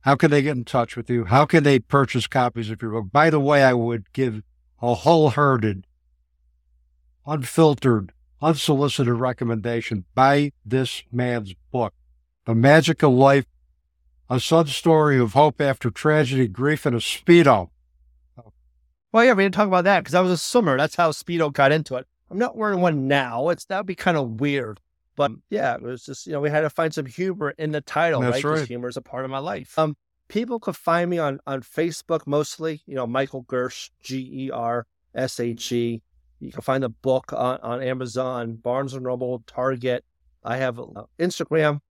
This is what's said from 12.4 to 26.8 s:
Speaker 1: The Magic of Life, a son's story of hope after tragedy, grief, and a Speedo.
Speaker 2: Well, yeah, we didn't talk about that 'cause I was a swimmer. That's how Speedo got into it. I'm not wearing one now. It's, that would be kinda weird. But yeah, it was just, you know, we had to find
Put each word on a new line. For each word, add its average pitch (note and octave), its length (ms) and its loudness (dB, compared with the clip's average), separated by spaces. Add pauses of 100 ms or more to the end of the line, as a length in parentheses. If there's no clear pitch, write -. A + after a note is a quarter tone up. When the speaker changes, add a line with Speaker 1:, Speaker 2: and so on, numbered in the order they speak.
Speaker 1:
The A2+ 100 0
Magic C#3+ 480 6
of C#3+ 100 6
Life, C3+ 340 6 (840)
a C3 80 0
son's D#3+ 380 2
story D3+ 420 4
of A#2 140 0
hope D3 280 4
after C#3 300 -2
tragedy, C3+ 560 2
grief, C3+ 400 -2
and C3 80 0
a A#2 60 -2
Speedo. C#3 680 4 (1400)
Speaker 2:
Well, A3+ 120 6
yeah, B3+ 80 6
we G3 120 4
didn't F#3+ 100 -2
talk G#3 140 2
about F3+ 160 2
that F#3+ 200 2
'cause C3+ 100 -8
I F3+ 60 4
was F#3 100 2
a F3 60 0
swimmer. E3 400 0
That's D3+ 200 0
how E3+ 140 2
Speedo E3 400 -4
got C#3 220 4
into D3+ 240 -2
it. C3 100 -10 (240)
I'm F#3 80 -8
not B3 160 -2
wearing G#3 260 -2
one D3+ 280 0
now. C3+ 400 -2
It's, F3 180 -4
that F#3+ 120 -6
would G3+ 80 -8
be F#3 80 -8
kinda E3 280 0
weird. A#2+ 560 -4 (360)
But C#3 180 -2 (160)
yeah, C#3+ 260 -2
it B2+ 60 -10
was A#2+ 240 -12
just, - 220 -16
you D#3 80 -10
know, C#3 80 -4
we D3+ 80 -2
had D3+ 100 0
to D#3 80 -2
find D#3+ 240 -4